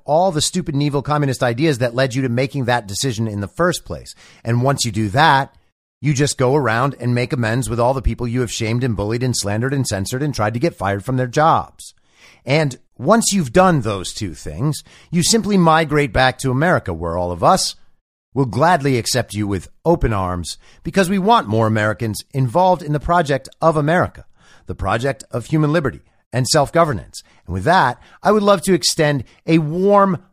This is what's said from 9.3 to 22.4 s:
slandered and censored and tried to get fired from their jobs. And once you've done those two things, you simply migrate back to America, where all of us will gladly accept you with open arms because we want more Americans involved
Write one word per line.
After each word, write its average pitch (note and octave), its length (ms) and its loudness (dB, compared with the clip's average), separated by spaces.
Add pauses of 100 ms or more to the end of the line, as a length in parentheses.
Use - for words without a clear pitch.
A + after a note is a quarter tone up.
slandered A2 360 -2
and C3+ 140 -2
censored G#2+ 380 -4
and C#3+ 100 -4
tried G#2+ 200 -2
to A#2+ 60 -4
get E3 140 0
fired G2+ 300 -4
from B2+ 140 -4
their B2+ 100 -2
jobs. D3 680 0 (500)
And C#3+ 340 0 (200)
once F#3+ 340 2
you've D#3+ 200 -2
done F3+ 280 6
those G2 320 -4
two F#2 220 -8
things, G2 480 -6 (280)
you E3 120 0
simply G#3 340 2
migrate D#3 560 2
back B2+ 260 2
to C3+ 120 -2
America, C3 420 0
where E2 240 -4
all F2+ 140 -2
of F2 140 -4
us F3+ 320 2 (580)
will C3+ 120 0
gladly C#3 520 0
accept A2+ 360 -4
you G#2 120 -2
with G2 220 -4 (160)
open D#3+ 280 2
arms F2+ 460 -6 (240)
because F3+ 260 0
we G3 100 0
want F#3+ 300 2
more A2 180 2
Americans G#2+ 560 -2 (100)
involved E3 500 0